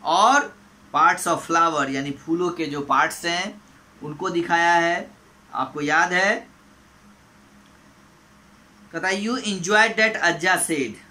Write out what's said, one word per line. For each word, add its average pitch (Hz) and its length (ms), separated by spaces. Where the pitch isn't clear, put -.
और 226 540
parts 175 320
of 165 220
flower 160 400
यानी 139 200
फूलों 165 400
के 165 160
जो 143 140
parts 147 440
हैं 175 400
उनको 151 280
दिखाया 170 440
है, 170 360
आपको 131 260
याद 160 320
है। 196 360
कहता 165 160
है, 202 160
"You 240 120
enjoyed 208 560
that," 220 240
Ajja 170 500
said। 135 240